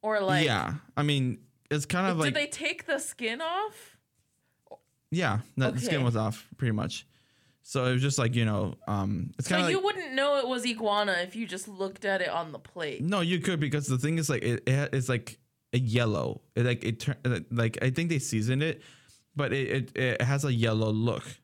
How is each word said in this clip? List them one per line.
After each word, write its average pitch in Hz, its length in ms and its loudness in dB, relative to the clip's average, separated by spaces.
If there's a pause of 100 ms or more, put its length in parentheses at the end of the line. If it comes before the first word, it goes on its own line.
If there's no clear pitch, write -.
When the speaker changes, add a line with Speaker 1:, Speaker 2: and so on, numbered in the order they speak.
Speaker 1:
Or, 214 180 2
like, 185 260 4
Speaker 2:
Yeah. 101 280 0 (220)
I 147 60 0
mean, 139 360 0 (320)
it's 147 140 0
kind 185 220 0
of 180 120 2
Speaker 1:
did 160 40 2
Speaker 2:
like 285 120 2
Speaker 1:
they 294 120 0
take 330 400 -6
the 285 120 0
skin 240 420 -6
off? 370 560 -6 (1120)
Speaker 2:
Yeah, 131 300 2 (160)
the, 131 160 2
the 131 80 -2
skin 151 160 0
Speaker 1:
Okay. 131 80 2
Speaker 2:
was 117 120 2
off 107 400 -2
pretty 117 160 0
much. - 340 -4 (580)
So 131 200 -2
it 127 80 2
was 127 100 2
just 139 160 0
like, 120 160 2
you 117 100 4
know, 104 300 0 (140)
um, 98 500 -2
it's - 100 -2
Speaker 1:
So 180 80 2
Speaker 2:
kinda 349 140 2
Speaker 1:
you 370 60 2
Speaker 2:
like 381 80 0
Speaker 1:
wouldn't 370 300 -2
know 277 240 2
it 247 100 0
was 247 160 -2
iguana 208 560 0
if 185 160 -6
you 226 100 -4
just 185 220 -8
looked 190 360 -6
at 196 160 2
it 175 80 0
on 165 220 -2
the 143 80 -10
plate. 151 440 -6
Speaker 2:
No, 185 180 2
you 175 180 2
could, 170 220 0
because 147 260 0
the 131 120 2
thing 156 200 0
is, 147 120 -2
like, 127 120 0
it, - 240 0
it, 139 260 2
it's, 127 160 0
like, 120 300 -4 (360)
a 127 40 6
yellow. 110 640 2 (160)
It, 120 100 4
like, 123 160 0
it 113 180 -2
tur-, - 160 -2 (340)
like, 117 320 0
I 131 80 2
think 160 180 0
they 160 100 0
seasoned 127 440 0
it, 160 200 -4 (540)
but 139 160 0
it, 131 420 -2
it, - 20 -4
it 127 260 0
has 139 220 2
a 139 80 2
yellow 110 380 2
look 110 340 0 (200)